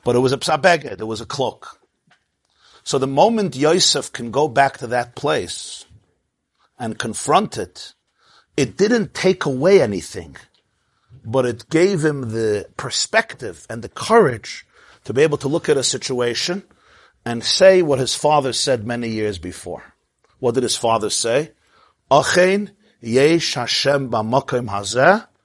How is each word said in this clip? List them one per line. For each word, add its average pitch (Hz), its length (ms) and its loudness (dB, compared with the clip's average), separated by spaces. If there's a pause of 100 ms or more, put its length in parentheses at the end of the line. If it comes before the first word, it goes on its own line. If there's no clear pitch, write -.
But 120 100 0
it 120 60 4
was 131 120 2
a 135 80 -2
psa - 180 0
beged, 147 420 2
it 110 60 -6
was 110 140 -6
a 117 60 -14
cloak. - 540 -8 (1040)
So - 140 -2
the 135 100 0
moment 185 480 2
Yosef 151 560 2
can 117 180 -10
go 139 160 2
back 135 320 0
to 131 100 -10
that 120 280 -4
place - 680 -6 (960)
and 110 180 -8
confront 143 640 -2
it, - 360 -12 (640)
it 131 200 -2
didn't 220 380 0
take 185 320 0
away 151 360 4
anything, 90 540 -6 (880)
but 123 200 0
it 120 260 -6
gave 170 340 2
him 139 260 -2
the 107 460 -2
perspective - 920 -4
and 113 140 -10
the 101 60 -14
courage 160 760 0 (400)
to - 80 -10
be 123 100 2
able 151 160 2
to 139 100 -6
look 156 200 -2
at 147 80 4
a 135 60 0
situation 123 800 -4 (600)
and 117 180 -6
say 190 400 6
what 143 160 0
his 127 160 -2
father 147 380 0
said 120 340 -2
many 120 220 -6
years 107 300 -4
before. 87 560 -14 (500)
What 120 120 0
did 131 60 2
his 117 140 -2
father 113 320 0
say? 123 440 -2 (580)
"Achein 185 600 2 (280)
yesh 139 540 2
Hashem 139 560 -2
b'makom 117 580 -2
hazeh 117 580 2 (180)